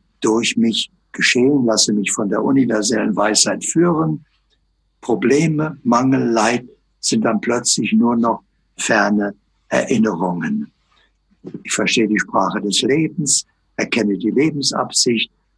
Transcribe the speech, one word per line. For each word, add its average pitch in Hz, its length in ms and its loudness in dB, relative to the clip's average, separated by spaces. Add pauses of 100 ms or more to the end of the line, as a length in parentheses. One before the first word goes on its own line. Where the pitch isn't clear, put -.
(220)
durch 113 360 0
mich 113 340 0 (200)
geschehen, 131 540 2
lasse 110 280 2
mich 104 180 -2
von 104 180 -4
der 107 140 -2
universellen 110 720 0
Weisheit 101 500 0
führen. 160 600 0 (760)
Probleme, 147 840 0
Mangel, 123 480 2
Leid 113 340 0 (340)
sind 113 260 0
dann 110 160 0
plötzlich 120 520 -2
nur 117 220 4
noch 117 280 0 (340)
ferne 104 580 0 (340)
Erinnerungen. 90 1000 -2 (920)
Ich - 100 -10
verstehe 107 340 0
die 104 120 0
Sprache 98 400 -2
des 98 220 -2
Lebens, 151 640 -2 (320)
erkenne 104 400 0
die 104 140 -2
Lebensabsicht 131 1000 0 (260)